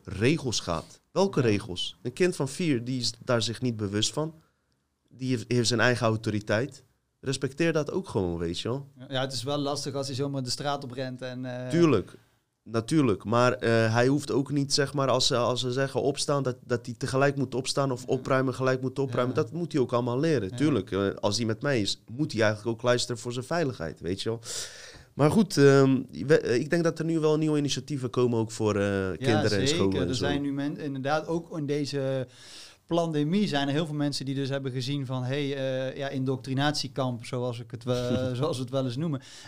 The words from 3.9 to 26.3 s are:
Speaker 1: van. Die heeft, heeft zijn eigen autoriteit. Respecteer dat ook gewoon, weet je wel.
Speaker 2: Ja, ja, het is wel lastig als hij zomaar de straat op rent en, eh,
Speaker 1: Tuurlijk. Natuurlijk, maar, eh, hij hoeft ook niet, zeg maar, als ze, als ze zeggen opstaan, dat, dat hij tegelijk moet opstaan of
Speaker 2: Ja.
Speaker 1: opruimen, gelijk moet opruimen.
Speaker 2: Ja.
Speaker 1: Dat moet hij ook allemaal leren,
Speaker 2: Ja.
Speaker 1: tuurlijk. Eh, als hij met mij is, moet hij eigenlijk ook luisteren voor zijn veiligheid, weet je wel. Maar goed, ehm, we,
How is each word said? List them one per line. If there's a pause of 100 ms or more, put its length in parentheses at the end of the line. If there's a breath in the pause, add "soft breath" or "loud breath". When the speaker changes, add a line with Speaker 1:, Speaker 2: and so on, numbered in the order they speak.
Speaker 1:
van. (720 soft breath)
Die
heeft,
heeft
zijn
eigen
autoriteit. (360)
Respecteer
dat
ook
gewoon,
weet
je
wel. (100)
Speaker 2:
Ja,
ja,
het
is
wel
lastig
als
hij
zomaar
de
straat
op
rent
en,
eh,
Speaker 1:
Tuurlijk. (480)
Natuurlijk,
maar,
eh,
hij
hoeft
ook
niet,
zeg
maar,
als
ze,
als
ze
zeggen
opstaan,
dat,
dat
hij
tegelijk
moet
opstaan
of
Speaker 2:
Ja.
Speaker 1:
opruimen,
gelijk
moet
opruimen.
Speaker 2:
Ja.
Speaker 1:
Dat
moet
hij
ook
allemaal
leren,
Speaker 2:
Ja.
Speaker 1:
tuurlijk.
Eh,
als
hij
met
mij
is, (100)
moet
hij
eigenlijk
ook
luisteren
voor
zijn
veiligheid,
weet
je
wel. (760 loud breath)
Maar
goed,
ehm,
we,